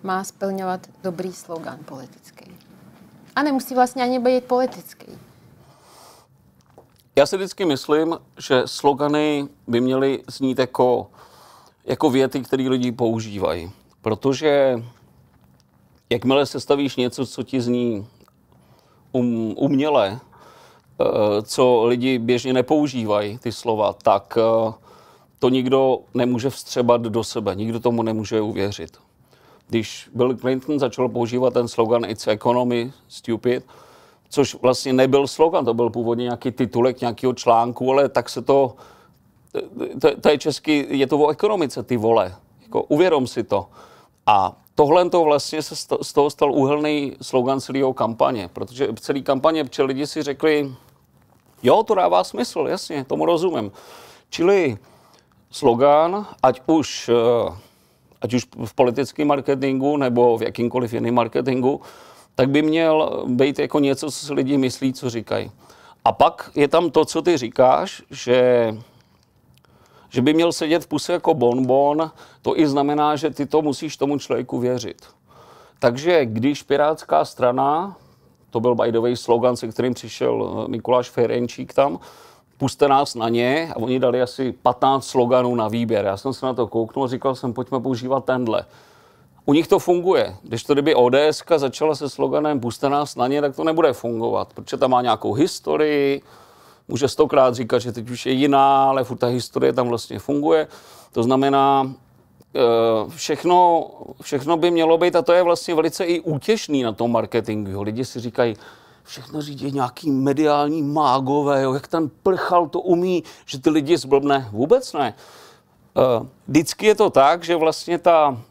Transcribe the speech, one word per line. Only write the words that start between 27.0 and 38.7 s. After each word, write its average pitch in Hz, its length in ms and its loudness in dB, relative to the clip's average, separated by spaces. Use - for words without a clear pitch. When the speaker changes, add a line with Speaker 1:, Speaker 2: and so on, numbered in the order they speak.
Speaker 2:
do 110 220 -2
sebe, 101 320 -6
nikdo 113 240 -6
tomu 117 240 0
nemůže 110 380 -4
uvěřit. 98 560 -6
Když - 440 -6
Bill 123 240 0
Clinton 131 420 -4
začal 127 300 -2
používat 120 440 -2
ten 120 140 0
slogan 117 380 0
„It's 104 220 -8
economy, 120 640 0
stupid“, - 580 -4
což - 320 0
vlastně 127 320 2
nebyl 131 340 4
slogan, 160 380 2
to 117 80 2
byl 117 160 0
původně 117 340 -2
nějaký 120 280 -4
titulek 123 500 0
nějakého 123 320 -2
článku, 120 580 2
ale 139 180 4
tak - 200 -2
se 123 120 -8
to, 139 340 2